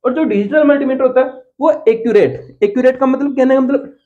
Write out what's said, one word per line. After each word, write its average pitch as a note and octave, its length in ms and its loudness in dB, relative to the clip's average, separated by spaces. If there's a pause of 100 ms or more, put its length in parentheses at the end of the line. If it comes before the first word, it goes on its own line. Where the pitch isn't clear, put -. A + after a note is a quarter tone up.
और B3+ 100 -2
जो D#4+ 100 0
digital G#3 400 0
multimeter C#4 380 0
होता B3+ 180 2
है C4 120 -2 (280)
वो D4+ 120 2 (160)
accurate, G#3 760 0
Accurate B3+ 340 0
का C4+ 80 0
मतलब, C4+ 300 -2
कहने C4 180 2
का C4+ 60 2
मतलब C#4 320 -2 (140)